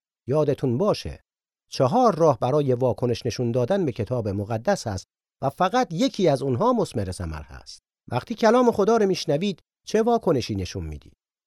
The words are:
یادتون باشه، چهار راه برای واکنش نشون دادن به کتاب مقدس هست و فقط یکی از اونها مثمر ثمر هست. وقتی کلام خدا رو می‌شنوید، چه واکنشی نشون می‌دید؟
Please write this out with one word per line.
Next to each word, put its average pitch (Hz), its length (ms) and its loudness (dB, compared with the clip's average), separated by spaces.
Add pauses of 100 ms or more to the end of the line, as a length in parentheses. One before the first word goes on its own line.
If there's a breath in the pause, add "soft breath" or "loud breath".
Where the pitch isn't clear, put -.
(280)
یادتون 139 500 0
باشه، 170 440 -2 (500)
چهار 185 440 4
راه 151 240 4
برای 135 340 2
واکنش 120 520 -2
نشون 120 260 -2
دادن 127 340 0
به 127 60 -2
کتاب 113 360 -4
مقدس 107 600 -2
هست 95 180 -6 (360)
و 131 80 0
فقط 226 420 0
یکی 190 360 0
از 135 140 2
اونها 139 320 0
مثمر 113 380 -2
ثمر 80 300 -8
هست. - 380 -20 (320)
وقتی 123 240 -4
کلام 233 360 4
خدا 220 260 4
رو 214 80 2
می‌شنوید، 180 540 -2 (260)
چه 214 160 0
واکنشی 196 540 0
نشون 90 300 -6
می‌دید؟ 76 280 -12 (340)